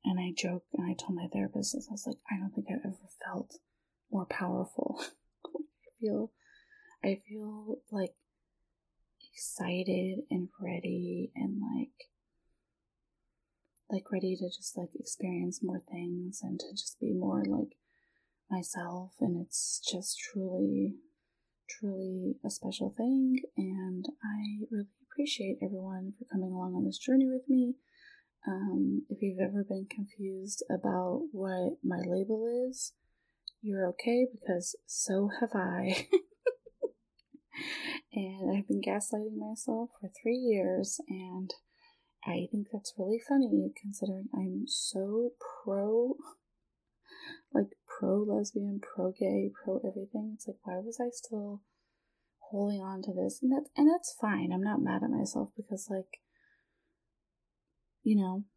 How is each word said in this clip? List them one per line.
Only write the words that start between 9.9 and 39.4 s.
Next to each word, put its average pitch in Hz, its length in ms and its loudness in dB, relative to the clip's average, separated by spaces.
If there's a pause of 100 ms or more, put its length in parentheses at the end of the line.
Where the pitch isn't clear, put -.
and 180 180 0 (120)
ready 180 760 -4
and, 202 240 -2
like, - 500 -6 (1800)
like, 190 200 -2
ready 185 260 0
to 180 120 -4
just, - 280 -8
like, 175 180 -6
experience 180 680 -2
more 180 280 -2
things 180 520 -6
and 190 160 -4
to - 140 -10
just - 260 -8
be 220 140 0
more, 190 320 2
like, - 320 0 (720)
myself. 180 680 -4
And 175 240 2
it's - 360 -2 (120)
just 196 260 -4
truly, 196 800 0 (720)
truly 190 760 -2
a 208 60 -2
special 202 460 -4
thing. 262 440 6 (160)
And 185 500 -2 (180)
I 208 460 -2
really 202 180 -2 (140)
appreciate - 600 -2
everyone 190 560 -4
for 247 60 -10
coming 185 260 0
along 185 240 -2
on 190 100 2
this 196 140 0
journey 262 300 6
with 254 200 -2
me. 254 260 6 (720)
Um, 196 640 2
if 202 100 -4
you've 190 200 2
ever 196 240 2
been 196 240 -4
confused 196 800 -6
about 185 640 2
what 185 520 0
my 180 220 2
label 202 400 2 (220)
is, - 240 -6 (680)
you're 196 280 2
okay, 240 440 4
because 180 440 0 (100)
so 202 440 2 (100)
have 226 140 2
I. 185 580 0
<laughs> 392 40 8 (2000)
And 190 440 0
I've 202 100 0
been 202 140 2
gaslighting 214 560 -2
myself 226 540 -4 (100)